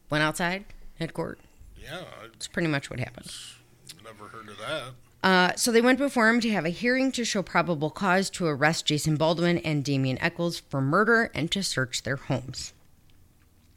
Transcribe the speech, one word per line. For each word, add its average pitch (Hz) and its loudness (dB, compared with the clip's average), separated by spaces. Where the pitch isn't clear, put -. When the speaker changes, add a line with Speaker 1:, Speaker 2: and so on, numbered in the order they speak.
Speaker 1:
went 151 2
outside 175 -2
at 165 -6
court? - -8
Speaker 2:
Yeah. 131 -14
I 113 -16
Speaker 1:
That's - -12
pretty 170 -2
much 143 -2
what 120 -8
happened. - -10
Speaker 2:
Never 104 -18
heard 110 -16
of 104 -16
that. 127 -6
Speaker 1:
Uh, 180 4
so - 0
they 226 6
went 247 4
before 254 4
him 233 4
to 226 0
have 180 0
a 170 0
hearing 247 0
to 240 -4
show 202 -2
probable 156 0
cause 190 2
to - -4
arrest 151 2
Jason 151 2
Baldwin 170 2
and 147 -2
Damien 135 0
Eccles 170 -2
for - -6
murder 208 4
and 156 -2
to 196 -2
search 131 -2
their 131 -2
homes. 127 -6